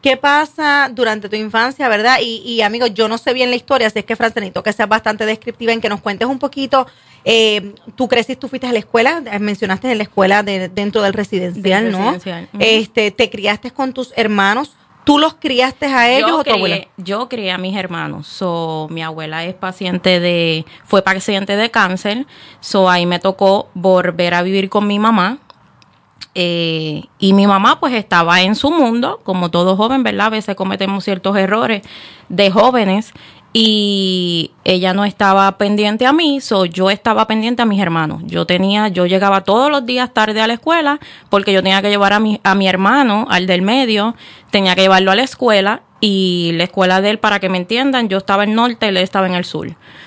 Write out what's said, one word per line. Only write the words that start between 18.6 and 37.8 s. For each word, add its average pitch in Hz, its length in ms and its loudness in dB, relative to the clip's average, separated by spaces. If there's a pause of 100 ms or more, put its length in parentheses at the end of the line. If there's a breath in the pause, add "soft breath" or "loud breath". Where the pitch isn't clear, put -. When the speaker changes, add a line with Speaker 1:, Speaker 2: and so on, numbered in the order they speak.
Speaker 2:
mi 165 120 -8
abuela 160 420 -8
es 185 100 -10
paciente 185 640 -2
de, 170 460 0 (200 loud breath)
fue 196 180 2
paciente 196 540 -2
de 226 140 0
cáncer. 208 560 -2 (340 loud breath)
So, 190 280 2
ahí 180 160 2
me 175 140 0
tocó 196 560 2
volver 180 580 2
a 175 100 2
vivir 190 280 -2
con 208 160 0
mi 208 120 0
mamá. 220 400 2 (960)
Eh, 165 680 -4 (140)
y 190 140 2
mi 196 140 4
mamá, 202 340 2
pues, 277 140 -2
estaba 180 480 2
en 196 120 2
su 277 160 0
mundo, 262 540 0
como 180 260 -2
todo 180 260 2
joven, 240 280 0
¿verdad? 208 240 0
A - 20 0
veces 214 240 -4
cometemos 196 480 -4
ciertos 196 340 -2
errores 208 460 0 (460 loud breath)
de 190 220 2
jóvenes. 214 640 2 (400 loud breath)
Y 196 1000 0 (100)
ella 185 320 0
no 202 100 0
estaba 196 540 2
pendiente 208 480 0
a 269 60 4
mí, 294 280 2
so, 190 260 0
yo 185 220 0
estaba 214 380 0
pendiente 220 360 -2
a 233 40 2
mis 202 160 2